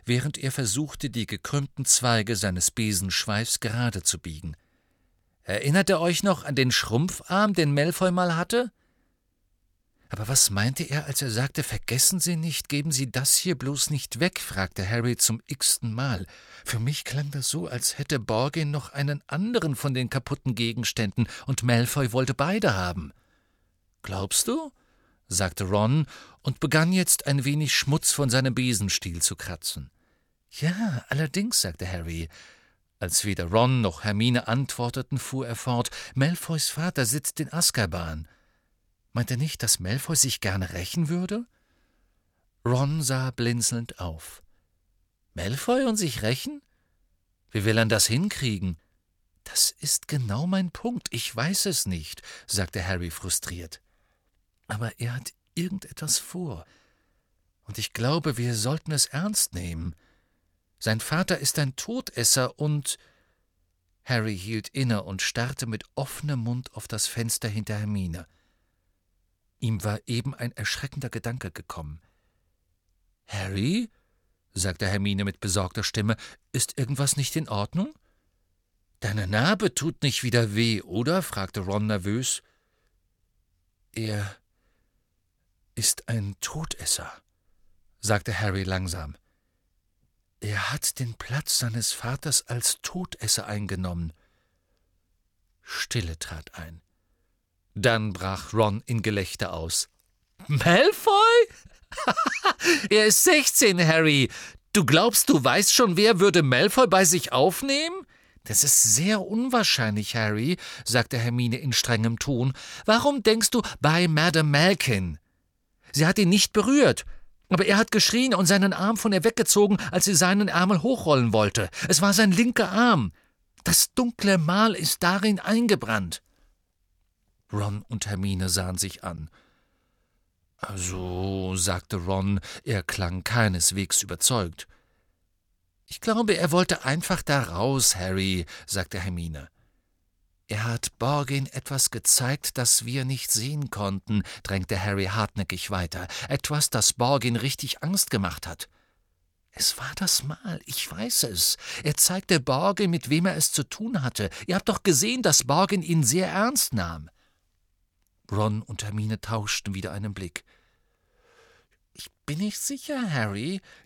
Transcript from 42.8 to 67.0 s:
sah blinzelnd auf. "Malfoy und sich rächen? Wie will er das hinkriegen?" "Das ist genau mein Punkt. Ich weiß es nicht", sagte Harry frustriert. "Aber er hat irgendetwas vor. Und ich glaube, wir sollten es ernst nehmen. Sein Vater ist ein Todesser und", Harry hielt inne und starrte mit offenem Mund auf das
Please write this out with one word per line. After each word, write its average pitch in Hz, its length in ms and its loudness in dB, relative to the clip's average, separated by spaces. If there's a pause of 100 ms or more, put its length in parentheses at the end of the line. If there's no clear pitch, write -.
sah 131 280 -2
blinzelnd 120 680 -2
auf. 80 440 -10 (920)
"Malfoy 139 520 0
und 226 120 0
sich 175 240 -2
rächen? 135 400 -2 (920)
Wie 104 140 -2
will 110 140 2
er 113 80 4
das 107 200 2
hinkriegen?" 110 720 -2 (640)
"Das - 280 0
ist - 360 -4
genau 127 400 -2
mein 185 240 0
Punkt. - 420 -6
Ich - 220 -4
weiß 151 300 0
es 180 220 -2
nicht", 85 340 -6 (260)
sagte 90 400 -4
Harry 90 240 -4
frustriert. 87 720 -8 (840)
"Aber 110 340 -6
er 120 140 -4
hat - 180 -10 (220)
irgendetwas 175 640 -4
vor. 147 480 -10 (960)
Und - 160 -12
ich - 160 -6
glaube, 147 420 0
wir 120 180 -2
sollten 131 380 -4
es 139 140 2
ernst 196 480 -2
nehmen. 85 420 -6 (840)
Sein 110 220 -2
Vater 175 380 0
ist 139 200 -2
ein 139 160 0
Todesser 131 840 -2
und", 147 400 -2 (1080)
Harry 110 320 -2
hielt 107 320 -6
inne 120 360 0
und 95 180 -8
starrte - 420 -4
mit 110 200 -8 (100)
offenem 139 460 -4
Mund 120 340 -4
auf - 120 -12
das 107 200 -4